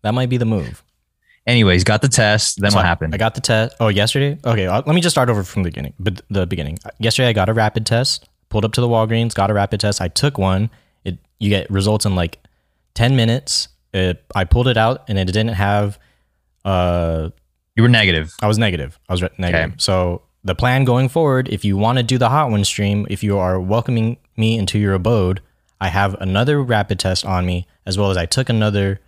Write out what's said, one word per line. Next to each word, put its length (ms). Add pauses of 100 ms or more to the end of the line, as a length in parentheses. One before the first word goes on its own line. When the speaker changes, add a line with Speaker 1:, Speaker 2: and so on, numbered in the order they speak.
Speaker 1:
That 100
might 160
be 80
the 80
move. 380 (640)
Speaker 2:
Anyways, 360
got 200
the 60
test. 520
Then 100
Speaker 1:
So 60
Speaker 2:
what 80
Speaker 1:
I, 20
Speaker 2:
happened? 280
Speaker 1:
I 20
got 160
the 80
test. 380
Oh, 80
yesterday? 580
Okay, 220
uh, 180
let 80
me 80
just 140
start 140
over 140
from 200
the 60
beginning. 300
But 300
the 160
beginning. 320 (220)
Yesterday, 300
I 40
got 160
a 40
rapid 340
test. 400 (220)
Pulled 160
up 80
to 80
the 80
Walgreens, 440
got 160
a 40
rapid 260
test. 220
I 80
took 280
one. 320 (360)
It, 120 (220)
you 100
get 220
results 340
in, 100
like, 240 (540)
ten 220
minutes. 540 (240)
It, 300 (120)
I 80
pulled 240
it 100
out, 300
and 100
it 80
didn't 280
have, 440 (680)
uh, 640 (460)
Speaker 2:
You 80
were 60
negative. 520
Speaker 1:
I 60
was 100
negative. 500
I 60
was 100
re-, 140
negative. 340
Speaker 2:
Okay. 80
Speaker 1:
So 440 (200)
the 120
plan 280
going 260
forward, 400
if 160
you 120
wanna 260
do 140
the 120
Hot 220
One 140
stream, 440
if 140
you 140
are 220
welcoming 580 (200)
me 200
into 200
your 160
abode, 480 (380)
I 80
have 340
another 400
rapid 380
test 260
on 200
me, 200 (220)
as 100
well 140
as 60
I 100
took 220
another 580